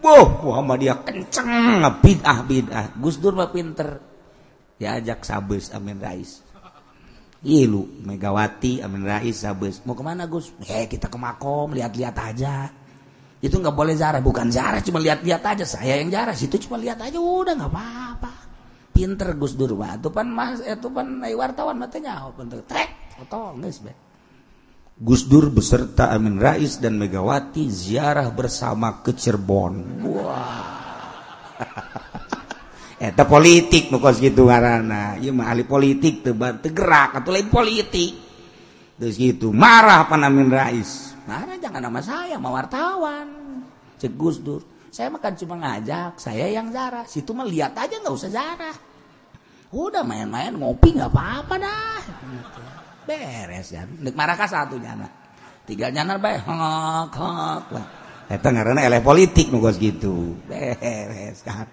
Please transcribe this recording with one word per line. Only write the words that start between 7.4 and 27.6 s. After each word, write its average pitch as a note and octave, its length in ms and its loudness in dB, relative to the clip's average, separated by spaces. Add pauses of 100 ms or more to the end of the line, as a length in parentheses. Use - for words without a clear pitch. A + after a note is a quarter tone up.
Ilu, A2 640 2
Megawati, G2+ 800 -4
Amin G2 160 -8
Rais, G#2 400 -4
sabes. G2 400 -8
"Mau B2 160 -10
kemana, E3 320 -10
Gus?" E3 240 -8 (160)
"Eh, A3+ 160 -4
kita - 240 -8
ke A#2+ 80 -12
makom, C#3 560 -6
lihat-lihat A#2+ 480 -6
aja." C3+ 480 -6 (720)
"Itu C#3 160 0
nggak D#3+ 160 0
boleh D#3 240 0
ziarah." D3+ 240 2
"Bukan A#2 320 2
ziarah, B2+ 320 0
cuma E3+ 160 -2
lihat-lihat D#3+ 400 2
aja. G3+ 240 -2
Saya C3 320 -2
yang D#3+ 160 -2
ziarah, G#3+ 240 -2
situ C3+ 320 -2
cuma A#3+ 80 -8
lihat A#3 240 -8
aja, C#4 160 -8
udah F4 400 0
nggak D#3+ 160 -4
apa-apa." A#3+ 600 -10 (600)
Pinter F#3 400 0
Gus C#3+ 240 -4
Dur, C3 160 0
Pak. G#2+ 320 -8
Tuh D#3 80 -6
pan A3 160 -4
mas, A#3+ 320 -6
eh, G#3+ 160 -8
tuh A#3+ 160 -10
pan, C4 320 -8
ai A3+ 80 -6
wartawan C4 480 -6
mah B3 80 -10
teh - 80 -14
nyaho, G3 400 -12
pinter. A#2+ 240 -14
Trek, - 560 -8
foto, F3+ 400 -12
geus, B2 240 -12
be. - 240 -20 (920)
Gus A#2+ 320 4
Dur D3 240 8
beserta A#2+ 560 2
Amin G#2+ 320 0
Rais C#3 400 0
dan A2+ 160 -2
Megawati G#2+ 720 -2